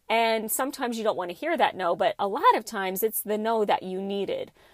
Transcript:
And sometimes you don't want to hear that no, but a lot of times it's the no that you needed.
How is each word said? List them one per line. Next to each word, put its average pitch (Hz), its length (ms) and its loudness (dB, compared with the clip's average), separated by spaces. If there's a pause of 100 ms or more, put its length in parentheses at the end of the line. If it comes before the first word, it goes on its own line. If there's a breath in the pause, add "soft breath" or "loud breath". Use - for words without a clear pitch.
And 226 420 2
sometimes 262 480 -2
you 214 60 -4
don't 214 120 2
want 180 140 -4
to 170 60 -8
hear 311 200 0
that 226 200 2
no, 180 180 2
but 175 240 2
a 208 80 0
lot 311 300 4
of 220 80 -2
times 190 400 -2
it's 220 160 -2
the 214 180 -2
no 220 260 2
that 202 200 0
you 185 180 -6
needed. 196 480 -4 (240 soft breath)